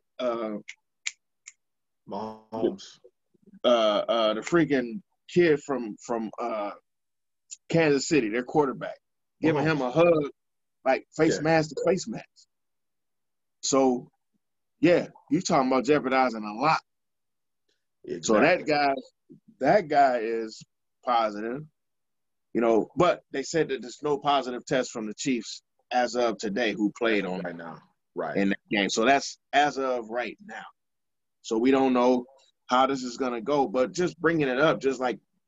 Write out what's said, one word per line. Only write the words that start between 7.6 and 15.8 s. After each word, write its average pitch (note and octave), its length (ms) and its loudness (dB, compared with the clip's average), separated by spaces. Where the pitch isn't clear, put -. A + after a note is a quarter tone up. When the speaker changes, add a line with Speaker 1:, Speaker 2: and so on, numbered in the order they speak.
Speaker 1:
Kansas D3+ 400 2
City, B2 220 2
their A#2+ 120 -2
quarterback, B2 540 -2
giving D3 220 2
Speaker 2:
Mahomes. D#3+ 100 2
Speaker 1:
him C#3+ 100 0
a B2 80 -2
hug, D#3 400 2
like, C3 220 0
face D#3 200 2
Speaker 2:
Yeah. C#3 60 -6
Speaker 1:
mask D#3 280 2
to - 160 -8
face F3+ 220 0
mask. G#3+ 180 -12
So, C3+ 500 0
yeah, D3+ 280 4
you D#3+ 100 0
talking C#3+ 280 2
about C3 160 2